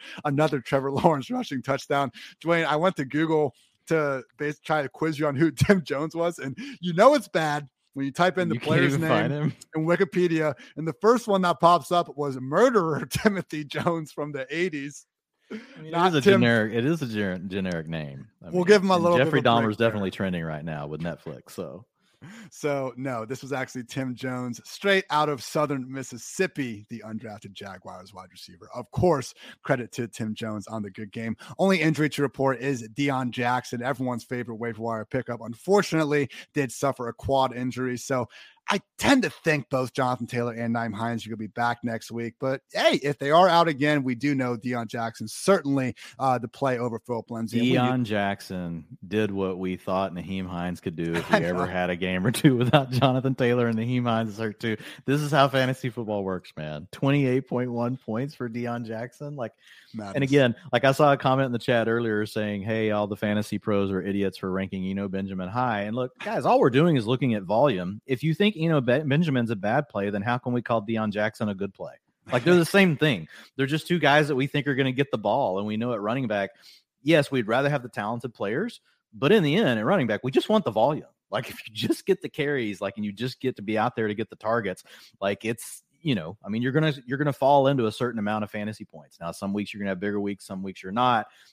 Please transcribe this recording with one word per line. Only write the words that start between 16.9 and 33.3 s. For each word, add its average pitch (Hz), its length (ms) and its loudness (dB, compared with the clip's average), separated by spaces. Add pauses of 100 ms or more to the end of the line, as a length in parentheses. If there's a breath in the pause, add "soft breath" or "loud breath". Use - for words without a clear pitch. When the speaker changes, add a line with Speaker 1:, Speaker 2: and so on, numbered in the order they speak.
Speaker 2:
a 131 40 -4
gener-, 98 420 -2
generic 90 400 -4
name. 73 400 -8 (120)
I - 100 -16
Speaker 1:
We'll 180 80 -2
Speaker 2:
mean, 180 60 2
Speaker 1:
give 196 180 8
him 190 80 0
a 185 40 6
Speaker 2:
and 175 80 2
Speaker 1:
little 175 160 4
Speaker 2:
Jeffrey 147 220 4
Speaker 1:
bit 123 80 4
of 117 60 6
a - 20 6
break 117 140 4
Speaker 2:
Dahmer's 107 80 -4
Speaker 1:
there. 117 100 4
Speaker 2:
definitely 101 240 -2
trending 90 320 -4
right 78 200 -8
now 76 220 -8
with 76 140 -10
Netflix, 78 520 -10
so. 85 340 -12 (640 loud breath)
Speaker 1:
So, 139 460 -4
no, 123 280 -6
this 123 180 -10
was 135 100 -10
actually 131 320 -8
Tim 131 320 -6
Jones, 123 480 -8
straight 196 440 0
out 151 200 2
of 139 120 -4
Southern 139 500 -2
Mississippi, 127 960 -6
the 113 180 -12
undrafted 107 460 -12
Jaguars 92 600 -16
wide 92 200 -18
receiver. - 420 -20
Of 123 160 -12
course, 156 440 2 (280 loud breath)
credit 123 300 -2
to 120 160 -6
Tim 110 260 -6
Jones 107 320 -8
on 110 160 -8
the 101 80 -10
good 104 220 -14
game. 113 240 -6 (240 loud breath)
Only 185 200 4
injury 151 300 2
to 143 120 -2
report 131 380 0
is 123 280 -4
Deion 131 420 0